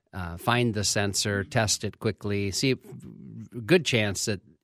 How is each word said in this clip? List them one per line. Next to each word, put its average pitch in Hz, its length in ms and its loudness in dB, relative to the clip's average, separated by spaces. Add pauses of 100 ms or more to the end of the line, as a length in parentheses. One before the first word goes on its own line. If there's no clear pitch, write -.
(140)
uh, 87 240 -8
find 120 360 2
the 104 100 0
sensor, 101 600 0
test 110 400 0
it 101 160 -6
quickly. 101 520 -2
See, 131 240 0 (920)
good 165 200 6
chance 107 400 2
that 104 160 -2 (220)